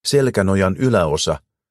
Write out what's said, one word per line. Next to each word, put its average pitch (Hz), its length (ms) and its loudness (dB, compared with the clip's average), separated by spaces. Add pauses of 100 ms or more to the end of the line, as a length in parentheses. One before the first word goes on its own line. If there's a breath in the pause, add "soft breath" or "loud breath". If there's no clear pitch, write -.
Selkänojan 98 680 0
yläosa, 87 640 0 (300)